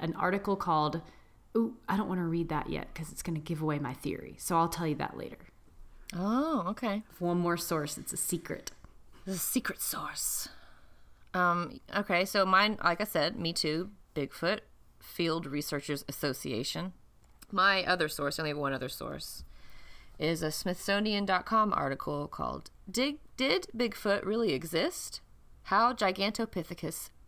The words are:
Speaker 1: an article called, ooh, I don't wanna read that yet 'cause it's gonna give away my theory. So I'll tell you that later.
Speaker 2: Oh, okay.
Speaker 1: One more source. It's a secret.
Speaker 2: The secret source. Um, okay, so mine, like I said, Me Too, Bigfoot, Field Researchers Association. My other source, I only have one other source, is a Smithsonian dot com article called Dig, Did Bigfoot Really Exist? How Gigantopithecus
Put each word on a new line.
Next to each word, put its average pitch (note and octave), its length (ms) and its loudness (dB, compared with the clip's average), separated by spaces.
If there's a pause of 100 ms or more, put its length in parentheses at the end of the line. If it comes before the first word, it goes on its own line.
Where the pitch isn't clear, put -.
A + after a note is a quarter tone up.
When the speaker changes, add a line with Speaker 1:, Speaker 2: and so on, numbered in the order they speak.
Speaker 1:
an E3 140 0
article G3 400 2
called, D#3+ 460 2 (540)
ooh, A3+ 200 2 (140)
I F#3+ 80 2
don't G#3+ 100 0
wanna F3+ 200 0
read E3 220 0
that D3+ 200 -2
yet - 260 -4
'cause D#3+ 160 -8
it's - 120 -10
gonna E3 160 -2
give D#3 220 -4
away D3+ 180 2
my C3+ 140 -4
theory. - 460 -6
So - 180 2
I'll E3 120 6
tell E3 180 -2
you D3+ 80 2
that - 220 -4
later. - 200 -8 (800)
Speaker 2:
Oh, A#3 540 0
okay. G#3+ 340 -2 (160)
Speaker 1:
One F3 200 2
more F3 180 2
source. D#3 400 -2
It's - 160 -8
a - 40 -4
secret. - 540 -4 (540)
Speaker 2:
The F#3+ 120 -4
secret - 440 0
source. - 640 -4 (840)
Um, F3 480 2 (120)
okay, F#3+ 300 2
so G3 220 2
mine, G3+ 360 6
like E3+ 200 4
I - 20 2
said, E3+ 340 2
Me E3 140 -2
Too, E3 380 0 (260)
Bigfoot, E3 460 0 (380)
Field E3 460 0
Researchers C#3+ 640 -4
Association. D3 840 -2 (580)
My G3 340 6
other F3 220 4
source, C#3+ 320 -2
I D#3+ 40 -2
only D3+ 80 -2
have D3 60 -4
one C#3 160 0
other C3 140 -4
source, - 560 -8 (720)
is D#3+ 240 0
a D#3 100 0
Smithsonian G3+ 720 2
dot F#3+ 200 2
com G#3+ 280 4
article C#3+ 560 0
called - 420 -6 (180)
Dig, C4+ 300 0 (160)
Did D#4+ 400 2
Bigfoot G#3+ 500 2
Really G#3+ 280 2
Exist? - 640 0 (440)
How A3+ 300 6
Gigantopithecus G3 1160 -2 (180)